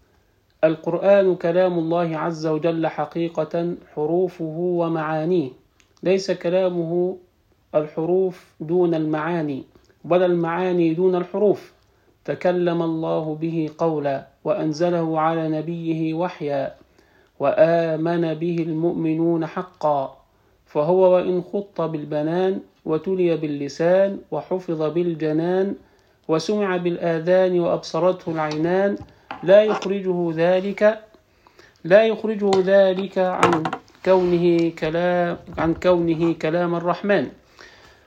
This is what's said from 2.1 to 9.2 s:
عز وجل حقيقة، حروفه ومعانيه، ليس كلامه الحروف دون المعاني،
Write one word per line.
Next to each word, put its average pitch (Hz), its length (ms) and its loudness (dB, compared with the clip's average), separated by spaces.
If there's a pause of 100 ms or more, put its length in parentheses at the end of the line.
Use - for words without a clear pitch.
عز 160 300 -6
وجل 160 400 -2
حقيقة، 165 880 -4 (200)
حروفه 165 640 -2
ومعانيه، 165 920 -2 (520)
ليس 190 280 0
كلامه 180 880 -2 (580)
الحروف 170 840 -2
دون 170 340 0
المعاني، 156 720 -2 (400)